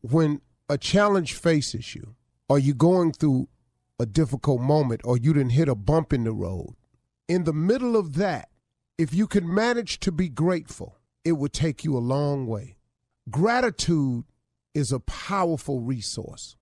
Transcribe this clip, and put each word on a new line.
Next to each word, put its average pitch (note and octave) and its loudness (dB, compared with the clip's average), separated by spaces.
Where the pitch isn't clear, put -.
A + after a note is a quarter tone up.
When D3 0
a C#3+ -2
challenge G3 2
faces D3 -2
you, - -18
or C#3+ 6
you're C#3 4
going E3 4
through C3+ 0
a B2 0
difficult C3 0
moment, C3+ 2
or B2 0
you B2+ 2
done C3+ 2
hit C#3+ 4
a B2 2
bump C#3+ 0
in B2+ 0
the A2+ -2
road, F#2+ -6
in F3 0
the D#3 0
middle A#3 2
of E3 0
that, F3+ -2
if D#3 0
you G#3+ 2
can F3 0
manage A#3 0
to G3 -2
be E3+ -2
grateful, D#3+ -4
it E3 2
will C#3+ -2
take - -2
you D3+ 0
a B2 0
long C3+ -2
way. A2 -8
Gratitude E3 0
is C3+ -2
a C3 -2
powerful E3 -4
resource. - -8